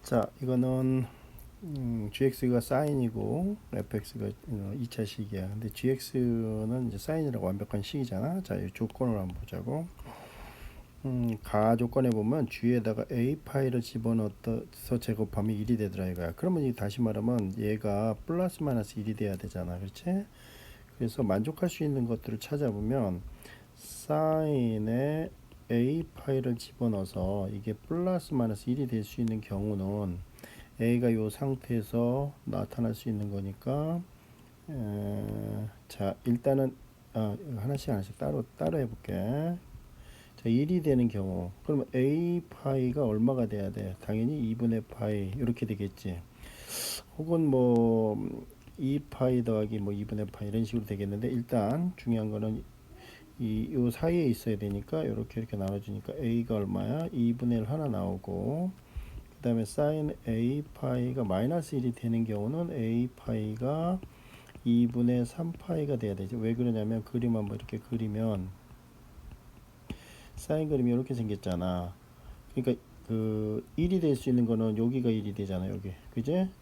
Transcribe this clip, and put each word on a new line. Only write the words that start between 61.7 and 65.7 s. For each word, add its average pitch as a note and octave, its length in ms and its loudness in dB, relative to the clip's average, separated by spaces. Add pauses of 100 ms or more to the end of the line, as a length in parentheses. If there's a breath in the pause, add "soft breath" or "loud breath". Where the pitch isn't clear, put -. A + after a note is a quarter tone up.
일이 B2 160 2
되는 A#2 320 0
경우는 A#2 480 -2
A A#2+ 460 0
파이가 B2 840 0 (640 loud breath)
이분의 A#2+ 640 4
삼 E3 260 -4
파이가 D3+ 460 -2